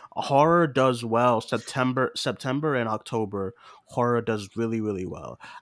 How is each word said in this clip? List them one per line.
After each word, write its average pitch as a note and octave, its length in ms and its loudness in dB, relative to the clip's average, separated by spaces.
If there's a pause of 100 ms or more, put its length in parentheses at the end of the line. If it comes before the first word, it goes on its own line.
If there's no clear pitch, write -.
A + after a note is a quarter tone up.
(100)
horror D#3+ 560 4
does C3 360 2
well. A#2 380 4
September, B2+ 720 -2
September C#3 600 -4
and A#2 160 0
October, G#2 640 -4 (320)
horror A#2+ 340 0
does G#2+ 340 -4
really, A2+ 280 -2
really G2 240 -4
well. F2 340 -12 (220)